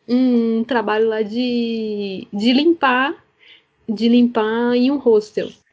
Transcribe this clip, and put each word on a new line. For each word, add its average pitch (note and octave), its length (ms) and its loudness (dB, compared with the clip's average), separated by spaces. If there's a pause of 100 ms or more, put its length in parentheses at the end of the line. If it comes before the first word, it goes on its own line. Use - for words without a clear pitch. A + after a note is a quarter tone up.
um A#3 560 2
trabalho A3 440 -2
lá A3 140 -2
de, A3 1120 -4
de G#3 180 0
limpar, C#4 640 2 (760)
de A3 220 0
limpar A#3+ 640 2
em B3 140 2
um C#4+ 80 -2
hostel. G#3+ 520 0 (240)